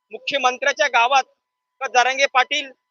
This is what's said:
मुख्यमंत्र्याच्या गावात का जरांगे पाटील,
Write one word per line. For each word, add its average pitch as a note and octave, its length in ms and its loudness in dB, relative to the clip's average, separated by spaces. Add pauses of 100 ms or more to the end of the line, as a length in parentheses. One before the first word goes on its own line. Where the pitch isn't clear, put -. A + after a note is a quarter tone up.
(120)
मुख्यमंत्र्याच्या C4+ 760 -2
गावात B3+ 360 2 (560)
का C4+ 80 -8
जरांगे B3+ 380 2
पाटील, C4+ 460 -2 (200)